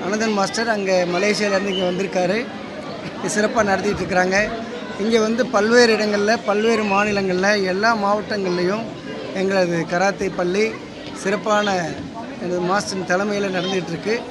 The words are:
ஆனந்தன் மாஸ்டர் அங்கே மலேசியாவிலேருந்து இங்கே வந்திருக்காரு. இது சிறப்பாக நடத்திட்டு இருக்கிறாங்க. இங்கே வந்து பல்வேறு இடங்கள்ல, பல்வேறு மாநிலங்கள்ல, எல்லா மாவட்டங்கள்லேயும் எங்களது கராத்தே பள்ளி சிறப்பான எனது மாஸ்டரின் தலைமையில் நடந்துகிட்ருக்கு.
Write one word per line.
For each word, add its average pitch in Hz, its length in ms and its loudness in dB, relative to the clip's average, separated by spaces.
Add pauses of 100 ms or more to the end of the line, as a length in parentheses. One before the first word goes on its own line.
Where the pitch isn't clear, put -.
ஆனந்தன் 214 340 0
மாஸ்டர் 196 300 0
அங்கே 190 360 2
மலேசியாவிலேருந்து 196 720 0
இங்கே 185 160 0
வந்திருக்காரு. 185 480 0 (800)
இது 190 180 -4
சிறப்பாக 214 340 2
நடத்திட்டு 190 320 0
இருக்கிறாங்க. 190 480 2 (480)
இங்கே 226 280 2
வந்து 226 200 0
பல்வேறு 226 500 6
இடங்கள்ல, 208 400 2 (100)
பல்வேறு 214 380 2
மாநிலங்கள்ல, 196 880 2
எல்லா 208 180 2 (140)
மாவட்டங்கள்லேயும் 196 800 0 (500)
எங்களது 185 520 2
கராத்தே 190 420 0
பள்ளி 196 440 0 (420)
சிறப்பான 196 760 0 (500)
எனது 180 180 -2
மாஸ்டரின் 185 520 -2
தலைமையில் 202 420 0
நடந்துகிட்ருக்கு. 185 680 -2 (100)